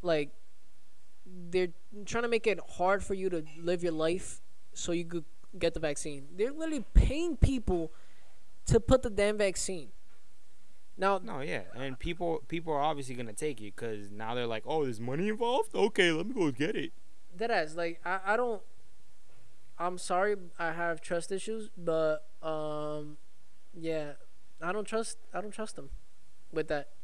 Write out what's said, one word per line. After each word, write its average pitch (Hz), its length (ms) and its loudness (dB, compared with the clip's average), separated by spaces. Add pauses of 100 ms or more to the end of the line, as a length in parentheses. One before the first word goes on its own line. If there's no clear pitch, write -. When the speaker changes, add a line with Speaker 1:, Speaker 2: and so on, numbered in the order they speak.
Speaker 1:
like, 156 300 2 (920)
they're 180 480 0 (320)
trying 233 180 0
to 240 60 0
make 226 180 2
it 185 120 4 (180)
hard 185 260 4
for 202 100 0
you 190 160 0
to 165 140 0 (140)
live 170 260 2
your 170 100 2
life 160 480 0 (320)
so - 180 -2
you 170 140 0
could 170 200 -2 (320)
get 170 160 2
the 165 60 -2
vaccine. 147 560 -2
They're 220 160 2
literally 302 420 -2
paying 311 440 8
people 185 560 4 (720)
to - 140 6
put 262 240 6
the 247 60 0
damn 208 280 2
vaccine. 190 520 0 (1080)
Now 190 260 4
Speaker 2:
No, 135 180 -4
yeah, 143 220 -2 (120)
and 131 220 -4
people, 165 500 -2
people 165 260 -2
are 143 80 2
obviously 143 340 -2
gonna 117 180 -4
take 139 280 -2
it 104 140 -6
'cause 104 360 -4
now 110 240 -4
they're 123 120 0
like, 110 180 -2
"Oh, 151 180 2
there's 120 160 0
money 135 280 0
involved? 233 460 2
Okay, 190 380 4
let 165 160 0
me 262 60 -4
go 175 180 2
get 147 240 0
it." 151 160 -2 (440)
Speaker 1:
Deadass, 180 400 0
like, 170 300 -2
I, 185 140 0 (140)
I 226 40 6
don't, 240 240 2 (1160)
I'm 180 180 0
sorry, 190 380 2 (240)
I 165 140 0
have 170 280 0
trust 170 300 0
issues, 214 460 -2
but, 160 500 2 (160)
um, 151 720 -2 (560)
yeah, 160 400 -2 (480)
I 165 100 0
don't 208 140 0
trust, 226 320 0 (160)
I 180 80 -2
don't 208 100 -4
trust 220 260 -4
them 139 120 -4 (640)
with 156 160 0
that. 147 220 0 (140)